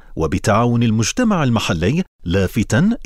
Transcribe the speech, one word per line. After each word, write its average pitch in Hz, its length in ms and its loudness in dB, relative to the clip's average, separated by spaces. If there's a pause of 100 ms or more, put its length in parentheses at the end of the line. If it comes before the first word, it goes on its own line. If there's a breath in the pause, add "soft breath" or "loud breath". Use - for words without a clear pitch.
(160 soft breath)
وبتعاون 113 680 0
المجتمع 147 600 0
المحلي، 117 600 0 (200)
لافتًا 104 800 0